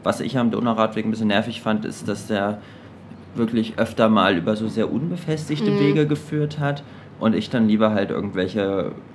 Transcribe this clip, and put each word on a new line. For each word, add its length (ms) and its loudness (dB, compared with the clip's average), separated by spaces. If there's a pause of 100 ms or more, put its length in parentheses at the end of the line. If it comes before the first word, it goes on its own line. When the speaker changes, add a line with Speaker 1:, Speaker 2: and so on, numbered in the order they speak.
Speaker 1:
Was 180 0
ich 160 -2
am 120 4
Donauradweg 540 0
ein 80 0
bisschen 160 0
nervig 340 0
fand, 220 0
ist, 240 -8
dass 200 -6
der 320 -2 (760)
wirklich 420 0
öfter 300 2
mal 300 4
über 180 0
so 140 -4
sehr 220 0
unbefestigte 800 -2
Speaker 2:
Mhm. 80 2
Speaker 1:
Wege 280 4
geführt 520 -4
hat 240 -2 (360)
und 160 2
ich 140 -2
dann 180 2
lieber 260 4
halt 180 0
irgendwelche 840 -2 (220)